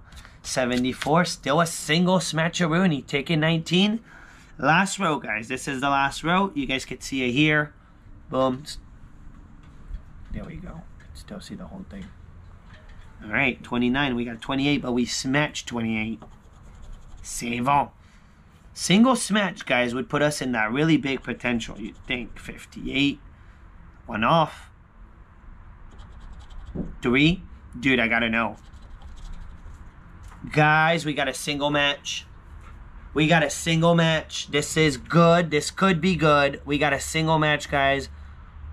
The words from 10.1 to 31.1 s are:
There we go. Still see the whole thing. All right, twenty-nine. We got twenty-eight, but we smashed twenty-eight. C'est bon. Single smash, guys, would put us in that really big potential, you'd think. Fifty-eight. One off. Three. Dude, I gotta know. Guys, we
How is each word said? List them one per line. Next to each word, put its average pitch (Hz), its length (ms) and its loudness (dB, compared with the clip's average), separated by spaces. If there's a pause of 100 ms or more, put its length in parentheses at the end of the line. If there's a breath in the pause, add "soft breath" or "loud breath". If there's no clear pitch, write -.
There 214 140 -10
we - 100 -14
go. 82 260 -14 (320)
Still - 280 -14
see - 140 -14
the 90 100 -12
whole 95 240 -14
thing. 196 160 -14 (1160 loud breath)
All 107 80 -12
right, 123 300 -2
twenty-nine. 123 540 0
We 120 80 -2
got 117 180 -10
twenty-eight, 139 400 0
but 127 120 -4
we 120 120 2
smashed 139 600 -2
twenty-eight. 113 540 -4 (1000)
C'est 120 380 -6
bon. 139 300 2 (840 soft breath)
Single 233 420 6
smash, 202 480 -2
guys, 123 300 2
would 131 140 -4
put 147 140 0
us 147 200 0
in 127 120 -2
that 110 180 0
really 151 260 4
big 131 260 -2
potential, 117 540 -4
you'd 107 200 -12 (100)
think. 123 320 -6
Fifty-eight. 131 800 -4 (880 soft breath)
One 110 200 -2
off. 156 440 2 (2250)
Three. 147 400 4 (380)
Dude, 131 200 2
I 117 80 2
gotta 117 220 2
know. 113 280 -2 (1900)
Guys, 156 540 4
we 151 80 -2